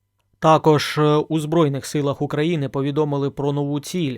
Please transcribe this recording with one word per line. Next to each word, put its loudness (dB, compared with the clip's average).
Також, 4
е, 4
у 0
Збройних 0
силах -2
України -2
повідомили -2
про -2
нову -2
ціль -4